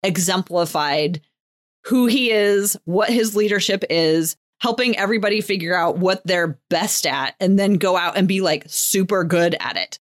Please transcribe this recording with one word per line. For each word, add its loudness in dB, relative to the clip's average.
exemplified -2
who 2
he 2
is, 2
what 0
his 0
leadership 0
is, 2
helping -2
everybody 0
figure -4
out 0
what 0
they're 0
best -2
at -4
and 4
then 2
go 2
out -2
and 2
be, 0
like, -2
super -2
good 2
at -6
it -8